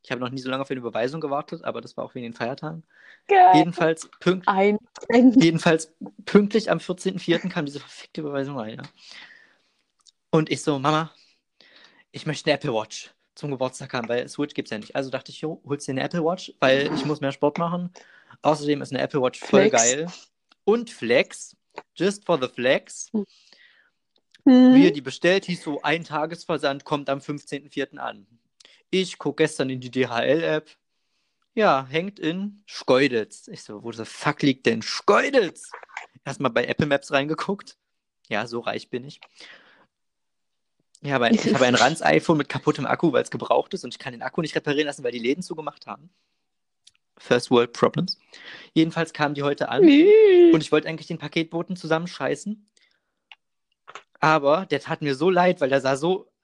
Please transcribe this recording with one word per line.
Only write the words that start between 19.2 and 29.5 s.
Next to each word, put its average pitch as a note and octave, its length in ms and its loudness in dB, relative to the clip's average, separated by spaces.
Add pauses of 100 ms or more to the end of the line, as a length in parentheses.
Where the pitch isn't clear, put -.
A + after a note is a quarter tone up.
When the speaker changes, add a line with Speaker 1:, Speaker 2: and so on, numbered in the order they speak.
Speaker 1:
Watch B2+ 180 -2
voll - 300 4
Speaker 2:
Flex. A2+ 140 2
Speaker 1:
geil." C3+ 240 0 (580)
Und A#3 240 0
Flex, - 680 -2 (400)
just G3+ 300 -4
for D#3+ 160 0
the B2+ 60 -4
flex. - 640 -2 (1300)
Speaker 2:
Mhm. B3+ 300 10
Speaker 1:
Wie C4+ 120 10
er - 40 6
die C#3+ 100 -6
bestellt, F3 440 0
hieß F3 180 -6
so, D3 200 -6
"Ein D#3+ 200 -2
Tagesversand D3+ 840 -6
kommt C#3+ 240 -4
am C#3 120 -4
fünfzehnten D3 480 -12
vierten C#3 280 -8
an." A2+ 280 -12 (680)
Ich F3+ 260 -2
guck C#3 200 -6
gestern D3+ 320 0